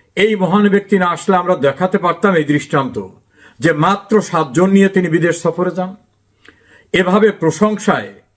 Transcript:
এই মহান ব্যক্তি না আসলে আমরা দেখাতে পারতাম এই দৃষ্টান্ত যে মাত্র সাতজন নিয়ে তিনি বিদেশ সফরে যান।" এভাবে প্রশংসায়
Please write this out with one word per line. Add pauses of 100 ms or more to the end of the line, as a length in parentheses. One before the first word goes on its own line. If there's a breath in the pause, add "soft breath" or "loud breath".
(160)
এই
মহান
ব্যক্তি
না
আসলে
আমরা
দেখাতে
পারতাম
এই
দৃষ্টান্ত (520 soft breath)
যে
মাত্র
সাতজন
নিয়ে
তিনি
বিদেশ
সফরে
যান।" (1000 soft breath)
এভাবে
প্রশংসায় (240)